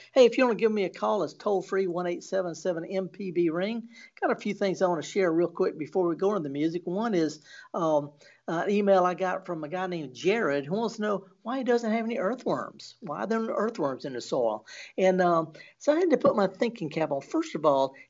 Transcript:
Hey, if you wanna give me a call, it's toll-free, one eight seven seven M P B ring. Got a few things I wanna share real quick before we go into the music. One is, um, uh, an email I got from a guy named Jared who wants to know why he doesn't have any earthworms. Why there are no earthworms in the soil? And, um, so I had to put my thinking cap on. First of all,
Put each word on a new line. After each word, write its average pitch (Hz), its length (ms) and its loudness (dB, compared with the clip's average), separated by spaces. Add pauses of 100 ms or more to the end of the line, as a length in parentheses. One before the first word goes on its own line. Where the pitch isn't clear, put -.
(120)
Hey, 254 120 8
if 233 140 4
you 262 80 4
wanna 240 100 0
give 214 160 2
me 202 120 0
a 175 40 -2
call, 208 360 -2
it's 143 100 -6
toll-free, 196 520 -2
one 180 200 -4
eight 175 180 -6
seven 180 300 -4
seven 170 320 -4
M 190 220 -4
P 196 220 -10
B 170 200 2
ring. 214 380 -4 (320)
Got 285 100 0
a 233 60 0
few 202 180 -2
things 190 260 0
I 190 60 4
wanna 170 160 0
share 185 280 0
real 165 180 2
quick - 280 -2
before 170 320 0
we 160 80 0
go 185 140 0
into 196 140 -2
the 147 40 -6
music. 160 380 -2
One 208 260 -2
is, 156 280 0 (340)
um, 151 380 0 (340)
uh, 165 180 -2
an 208 60 0
email 196 340 4
I 180 80 2
got 185 320 -4
from 165 180 -6
a 151 60 -8
guy 185 200 -4
named 151 260 -6
Jared 147 500 2
who 151 100 -4
wants 226 220 -2
to 214 60 -6
know 208 240 -2 (160)
why 254 160 -6
he 254 60 -4
doesn't 233 260 2
have 226 160 0
any 233 120 -4
earthworms. 208 800 -4
Why 175 260 -6
there 226 140 0
are - 20 -2
no 226 120 -4
earthworms 180 520 -2
in 135 80 -8
the 117 80 -6
soil? 117 420 0 (320)
And, 185 240 4
um, 165 320 2 (260)
so - 140 2
I 311 60 2
had 359 120 4
to 262 60 6
put 262 200 4
my 294 100 4
thinking 208 420 -4
cap 156 220 -2
on. 139 100 -2
First 330 340 -4
of 156 120 -2
all, 135 280 4 (160)